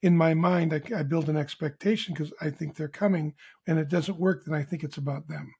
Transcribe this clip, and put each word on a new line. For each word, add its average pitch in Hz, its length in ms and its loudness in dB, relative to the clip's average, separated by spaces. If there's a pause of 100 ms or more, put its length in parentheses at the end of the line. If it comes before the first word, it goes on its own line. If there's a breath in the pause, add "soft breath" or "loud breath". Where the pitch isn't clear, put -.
in 175 140 8
my 165 180 6
mind. 170 380 2
I, 151 100 -2 (120)
I 175 80 -2
build 147 260 0
an 156 80 0
expectation 156 760 -2
'cause 151 260 -6
I 160 100 -2
think 143 260 -8
they're 151 120 -6
coming 160 460 0 (320 loud breath)
and 160 120 2
it 156 100 0
doesn't 175 320 -2
work. 180 240 2
Then 151 100 -4
I 151 80 0
think 151 220 -6
it's 147 140 -8
about 143 300 -6
them. 147 320 -12